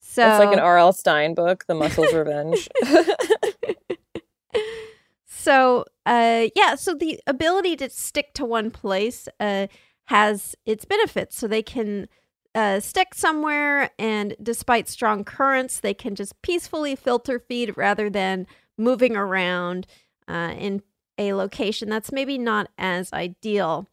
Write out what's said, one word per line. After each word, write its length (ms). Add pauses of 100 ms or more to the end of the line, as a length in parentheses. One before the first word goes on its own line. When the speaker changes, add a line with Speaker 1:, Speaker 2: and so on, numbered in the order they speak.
Speaker 1:
So 220
Speaker 2:
It's 160
like 80
an 60
R 180
L 160
Stine 400
book, 340
The 60
Mussel's 400
Revenge. 560 (140)
<laughs> 20 (2500)
Speaker 1:
So, 580 (200)
uh, 500
yeah, 200
so 200
the 320
ability 500
to 120
stick 460
to 100
one 260
place, 560 (120)
uh, 280 (380)
has 500 (100)
its 200
benefits. 520
So 100
they 160
can, 440 (460)
uh, 260
stick 340
somewhere, 760 (100)
and 420
despite 460
strong 360
currents, 560
they 140
can 220
just 260
peacefully 540
filter 440
feed 360
rather 340
than 380 (300)
moving 380
around, 720 (400)
uh, 300
in 240 (360)
a 160
location 560
that's 220
maybe 260
not 400
as 360
ideal. 800